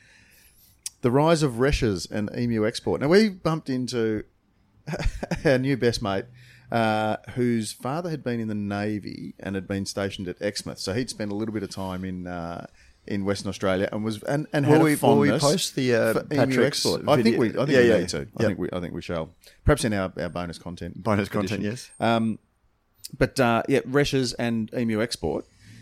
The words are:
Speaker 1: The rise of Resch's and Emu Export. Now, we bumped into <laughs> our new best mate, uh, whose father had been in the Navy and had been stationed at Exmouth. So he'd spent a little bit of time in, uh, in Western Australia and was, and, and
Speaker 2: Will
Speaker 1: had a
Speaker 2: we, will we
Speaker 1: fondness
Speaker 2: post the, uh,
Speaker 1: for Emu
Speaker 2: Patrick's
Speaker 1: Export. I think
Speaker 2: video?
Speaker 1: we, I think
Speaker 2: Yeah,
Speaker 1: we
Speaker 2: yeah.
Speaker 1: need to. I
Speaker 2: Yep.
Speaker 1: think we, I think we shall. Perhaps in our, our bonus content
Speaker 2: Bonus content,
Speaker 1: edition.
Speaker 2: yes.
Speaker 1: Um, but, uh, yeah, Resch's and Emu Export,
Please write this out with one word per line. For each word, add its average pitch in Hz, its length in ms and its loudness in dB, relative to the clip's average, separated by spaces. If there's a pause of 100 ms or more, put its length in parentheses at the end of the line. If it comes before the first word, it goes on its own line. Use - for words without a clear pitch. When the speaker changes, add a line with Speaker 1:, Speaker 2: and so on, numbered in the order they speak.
(1000)
Speaker 1:
The 120 100 2
rise 151 320 4
of 120 160 -2
Resch's 120 480 0
and 104 300 -4
Emu 117 280 0
Export. 104 360 -2
Now, 131 60 0
we 208 220 6
bumped 165 400 -4
into 117 540 -2 (640)
<laughs> - 580 -4
our 135 120 6
new 131 200 0
best 117 240 2
mate, 98 240 -2 (460)
uh, 110 460 0 (180)
whose 120 360 0
father 165 380 -8
had 147 140 -8
been 120 160 -4
in 110 80 -4
the 107 80 -4
Navy 104 840 -6
and 95 160 -6
had 92 120 -4
been 98 180 -2
stationed 98 420 -6
at 90 140 -8
Exmouth. - 380 -6
So 92 140 -6
he'd 117 160 -4
spent 107 220 -8
a 101 40 -6
little 110 180 -4
bit 104 100 -4
of 92 60 -8
time 92 340 -8
in, 90 240 -8
uh, 85 380 -8 (420)
in 101 180 -4
Western 98 240 -2
Australia 95 420 0
and 107 120 -4
was, 107 200 -4
and, 147 300 -2
and 143 120 0
Speaker 2:
Will 147 80 8
Speaker 1:
had 156 80 8
a - 20 6
Speaker 2:
we, 151 120 4
will 143 240 6
we 143 100 6
Speaker 1:
fondness - 140 2
Speaker 2:
post - 320 0
the, 127 200 2
uh, 113 180 4
Speaker 1:
for - 60 0 (140)
Emu 135 120 4
Speaker 2:
Patrick's 131 400 2
Speaker 1:
Export. 95 220 0
I 143 140 6
think 113 160 4
Speaker 2:
video? - 20 2
Speaker 1:
we, 113 100 4
I - 20 -4 (140)
think 147 40 -2
Speaker 2:
Yeah, 135 120 6
Speaker 1:
we 120 80 8
Speaker 2:
yeah. 110 100 6
Speaker 1:
need 90 100 -2
to. 82 120 -4
I - 0 - (220)
Speaker 2:
Yep. 107 40 2
Speaker 1:
think 95 120 -2
we, 90 140 -4
I 90 60 -4
think 87 140 -8
we 85 80 -8
shall. 82 280 -6 (360)
Perhaps 147 200 4
in 107 80 2
our, 95 260 -2
our 85 100 -4
bonus 85 280 -6
content 87 460 -12
Speaker 2:
Bonus 101 260 2
content, 101 340 -2
Speaker 1:
edition. 104 80 -2
Speaker 2:
yes. - 180 -10 (100)
Speaker 1:
Um, 113 400 0 (800)
but, 135 220 0
uh, 117 280 2
yeah, 135 180 2
Resch's 135 480 0
and 117 420 -2
Emu 113 260 0
Export, - 440 -4 (360)